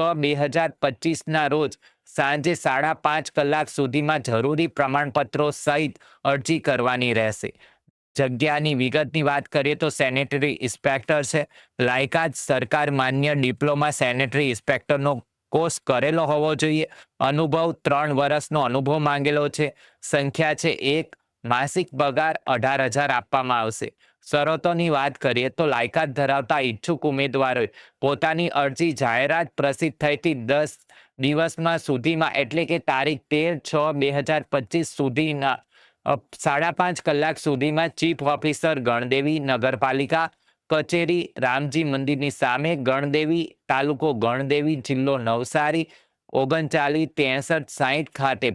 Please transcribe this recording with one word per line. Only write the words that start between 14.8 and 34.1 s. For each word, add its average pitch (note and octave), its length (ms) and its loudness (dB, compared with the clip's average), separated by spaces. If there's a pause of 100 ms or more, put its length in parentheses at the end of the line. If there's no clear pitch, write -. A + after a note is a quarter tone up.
કોર્સ E3 280 0
કરેલો C#3+ 440 2
હોવો D3+ 300 2
જોઈએ. D#3 320 0 (340)
અનુભવ, D#3 520 2
ત્રણ D3 400 0
વર્ષનો C#3+ 480 0
અનુભવ C3+ 380 0
માંગેલો D3 500 0
છે. D3 280 -4 (260)
સંખ્યા D3+ 520 0
છે E3 140 -2
એક. D3+ 480 -2 (280)
માસિક C3+ 500 0
પગાર C#3+ 520 0
અઢાર C3 360 2
હજાર C3+ 280 0
આપવામાં B2+ 500 0
આવશે. A2+ 320 -4 (380)
શરતોની D#3+ 600 0
વાત C#3 240 0
કરીએ B2 340 0
તો D#3+ 180 -2
લાયકાત C3+ 420 0
ધરાવતા C#3 520 0
ઈચ્છુક C3 460 -2
ઉમેદવારોએ C3+ 640 0 (320)
પોતાની D#3+ 480 0
અરજી C#3+ 440 0
જાહેરાત C#3 640 0
પ્રસિદ્ધ C#3 400 -2
થઈથી D3+ 380 0
દસ C#3 440 -2 (400)
દિવસમાં D#3+ 600 0
સુધીમાં, D#3 540 0
એટલે C#3 320 0
કે E3 140 0
તારીખ C#3+ 420 0 (100)
તેર D#3 280 2
છ D3+ 360 0
બે C#3 160 0